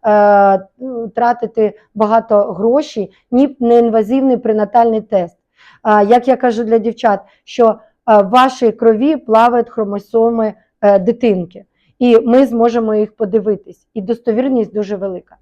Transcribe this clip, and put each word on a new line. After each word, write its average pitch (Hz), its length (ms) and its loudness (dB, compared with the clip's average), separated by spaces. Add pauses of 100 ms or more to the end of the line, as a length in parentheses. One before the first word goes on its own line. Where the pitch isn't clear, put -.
е, 202 520 4 (560)
тратити 233 640 -2 (160)
багато 208 580 0
грошей. 226 600 -4 (180)
ніпт — 262 300 0
неінвазивний 233 760 2
пренатальний 220 640 0
тест. 185 380 -6 (440)
А, 214 200 2
як 240 260 2
я 254 80 2
кажу 240 280 -2
для 220 140 -4
дівчат, 220 420 -4 (240)
що, 233 240 0
е, - 540 0
в 196 60 -2
вашій 254 440 2
крові 226 440 0
плавають 233 540 0
хромосоми, 220 840 -4 (260)
е, 202 180 2
дитинки, 196 680 -4 (340)
і 240 220 4
ми 254 260 2
зможемо 226 480 -2
їх 214 220 -4
подивитись. 202 760 -6
І 220 80 -8
достовірність 233 720 -4
дуже 208 220 -6
велика. 185 460 -12